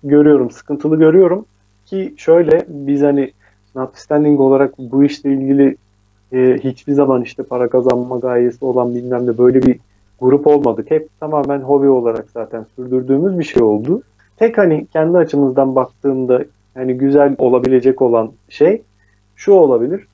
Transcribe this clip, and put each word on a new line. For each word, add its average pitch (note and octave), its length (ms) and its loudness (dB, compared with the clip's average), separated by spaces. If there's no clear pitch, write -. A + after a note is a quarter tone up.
görüyorum, C#3+ 460 4
sıkıntılı D3+ 480 -6
görüyorum F3 460 2
ki F#3+ 300 -10
şöyle, E3 520 2
biz C#3+ 340 -4
hani C#3+ 300 0
Notwithstanding D3 640 -2
olarak C3+ 380 2
bu C3 260 0
işle C#3+ 280 -4
ilgili, C3+ 440 0
e, B2+ 320 0
hiçbir C3 280 -6
zaman C3+ 300 0
işte - 200 -12
para B2 260 -4
kazanma B2 500 -2
gayesi B2 460 -2
olan B2 300 -2
bilmem B2 320 -6
ne A#2 120 -4
böyle B2 240 4
bir C3 180 0
grup C#3+ 260 2
olmadık. A#2+ 440 0
Hep D#3 180 -2
tamamen C#3+ 400 -4
hobi C#3 280 2
olarak A#2+ 460 0
zaten A2+ 320 -12
sürdürdüğümüz C3 600 -2
bir D#3 60 -4
şey - 180 0
oldu. A2+ 400 -2
Tek A#3 220 0
hani E3 280 0
kendi E3 320 0
açımızdan C3+ 560 0
baktığımda C3 720 -2
hani B2+ 200 -6
güzel C#3 440 2
olabilecek B2+ 640 2
olan A#2 300 0
şey F#3+ 340 0
şu - 160 0
olabilir. D3 600 2